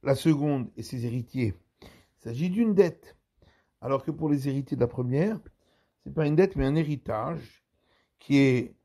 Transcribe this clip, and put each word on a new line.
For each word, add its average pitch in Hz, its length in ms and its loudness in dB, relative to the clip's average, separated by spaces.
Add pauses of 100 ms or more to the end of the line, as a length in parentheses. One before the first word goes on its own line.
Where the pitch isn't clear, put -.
la 135 120 2
seconde 143 600 0
et 113 60 -10
ses 120 220 -8
héritiers, 120 500 -4 (280)
il - 400 -20
s'agit 127 280 -4
d'une 214 240 0
dette. 175 420 2 (640)
Alors 135 220 -2
que - 80 -8
pour 156 180 -4
les 143 200 0
héritiers 139 280 -4
de 120 40 -2
la 120 80 2
première, 143 500 -2 (680)
c'est 139 100 -14
pas 156 120 0
une 151 100 2
dette, 190 200 4
mais 139 80 0
un 139 100 2
héritage 147 920 -4 (540)
qui 143 200 2
est 131 460 2